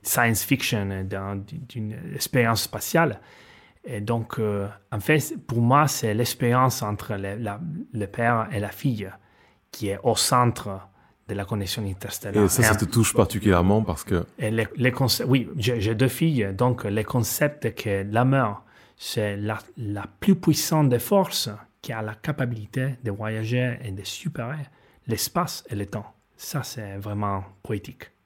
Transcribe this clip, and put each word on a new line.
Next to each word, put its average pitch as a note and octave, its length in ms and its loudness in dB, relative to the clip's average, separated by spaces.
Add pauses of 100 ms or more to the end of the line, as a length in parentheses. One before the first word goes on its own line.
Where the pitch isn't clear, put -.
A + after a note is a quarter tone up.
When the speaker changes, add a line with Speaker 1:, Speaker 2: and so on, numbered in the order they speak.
Speaker 1:
science A#2 440 2
fiction, G2 600 0
dans, G2 400 -6 (240)
d'une G#2+ 260 -8 (200)
expérience A#2 480 2
spatiale. C#3 580 0 (640)
Et A2 160 -8
donc, A2+ 380 -4
euh, G#2 300 -2 (220)
en A2 100 -4
fait, D3+ 340 2 (120)
pour A#2+ 140 0
moi, C3+ 280 6
c'est G#2+ 260 0
l'expérience B2 680 2
entre G#2 320 -4
le, G2 220 -6
la, A2 240 -6 (320)
le G#2 140 -4
père A#2 460 0
et A2 80 -2
la G2+ 100 -4
fille G#2 400 -2 (600)
qui - 180 -6
est G2 140 -2
au A#2 120 4
centre A#2+ 560 2 (580)
de G#2 60 -6
la G2+ 100 -4
connexion G#2 400 -4
interstellaire. G2+ 600 0
Speaker 2:
Et F#2+ 40 6
ça, B2 140 4
Speaker 1:
Et - 20 8
Speaker 2:
ça A2 100 8
Speaker 1:
en - 20 0
Speaker 2:
te G#2 80 0
touche A2 280 2
particulièrement G2 720 4
parce F2+ 220 -4
que F2 200 0 (140)
Speaker 1:
Et G#2+ 120 -2
les, A2 260 0
les B2 160 4
conce-, B2 340 0
oui, B2 300 4
j'ai, A#2 240 0
j'ai G#2+ 140 2
deux B2+ 140 4
filles, B2 480 2
donc B2 280 2
les G#2+ 200 0
concepts A#2+ 680 0
que G2 340 -2
la A2+ 160 4
mère, C3 380 2 (340)
c'est G#2 400 -4
la, G#2 220 -4 (180)
la G2+ 300 -6 (140)
plus F#3+ 160 6
puissante D#3 520 4
des A#2+ 120 4
forces - 500 0 (320)
qui - 100 -10
a A2+ 80 -6
la A2 140 -6
capacité C3 880 -4
de A2+ 80 -4
voyager A2 720 -2
et A2+ 80 -8
de F#2+ 140 -8
supérer C#3 580 -8 (440)
l'espace - 640 -2
et - 60 -6
le G2+ 120 -4
temps. G2+ 280 -10 (220)
Ça, - 280 -6
c'est G2+ 320 -10
vraiment G2+ 480 -4 (180)
poétique. - 480 -8 (160)